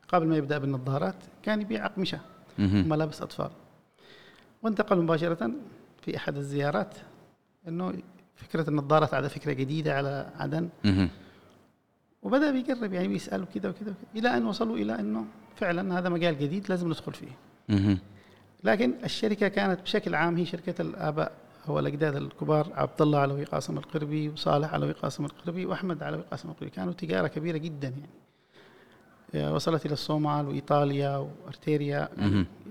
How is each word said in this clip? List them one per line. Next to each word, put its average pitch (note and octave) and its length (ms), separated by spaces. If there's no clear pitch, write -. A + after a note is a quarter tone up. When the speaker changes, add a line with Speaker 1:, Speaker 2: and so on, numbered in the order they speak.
Speaker 1:
قبل E3+ 180
ما D#3+ 100
يبدأ D3 220
بالنظارات C3+ 560
كان G#3+ 180
يبيع G#3 260
أقمشة F#3+ 340
Speaker 2:
مهم. G2 280
Speaker 1:
وملابس D#3 360
أطفال، - 280
وانتقل G#3 360
مباشرة E3 520
في E3+ 140
أحد C#3+ 200
الزيارات C#3+ 580
إنه F3+ 260
فكرة D#3+ 340
النظارات D3+ 440
على C#3 140
فكرة D3 240
جديدة C#3+ 440
على C#3 420
عدن، D3+ 300
Speaker 2:
مهم. F#2+ 240
Speaker 1:
وبدأ C#4 280
بيقرب B3 420
يعني F#3 160
بيسأل G3 340
وكذا G3 260
وكذا G#3 220
وكذا، G3 40
إلى A#3+ 200
أن A#3 100
وصلوا A3 300
إلى G#3+ 240
إنه G#2+ 240
فعلًا F3+ 420
هذا F3+ 100
مجال E3+ 300
جديد D3+ 300
لازم F3+ 200
ندخل - 240
فيه. - 240
Speaker 2:
مهم. G2+ 300
Speaker 1:
لكن A3 300
الشركة G#3 440
كانت G3 320
بشكل G3+ 340
عام E3 220
هي E3+ 100
شركة E3+ 360
الآباء D#3 500
والأجداد D3 480
الكبار D3+ 580
عبد C#3 280
الله D3+ 160
علوي C#3 260
قاسم D3+ 340
القربي D3+ 500
وصالح D3+ 460
علوي D3 180
قاسم - 320
القربي F3 420
وأحمد F3 360
علوي D3+ 280
قاسم E3 180
القربي، D3+ 220
كانوا F#3 220
تجارة F3 340
كبيرة D#3+ 300
جدًا D3 320
يعني. - 1600
وصلت D#3 340
إلى D3+ 60
الصومال D3 560
وإيطاليا C#3+ 680
وأرتيريا، D3 1000
يعني G#2 140
Speaker 2:
مهم. G2 160